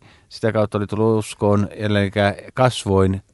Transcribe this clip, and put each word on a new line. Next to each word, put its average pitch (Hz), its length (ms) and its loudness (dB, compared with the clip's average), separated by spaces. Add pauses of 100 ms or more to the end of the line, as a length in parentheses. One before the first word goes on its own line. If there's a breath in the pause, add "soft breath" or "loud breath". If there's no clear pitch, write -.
(280 soft breath)
sitä 113 240 -4
kautta 107 260 0
oli 101 80 -2
tullut 110 320 0
uskoon, 104 520 0
elikkä 101 640 0 (180)
kasvoin 98 680 2 (120)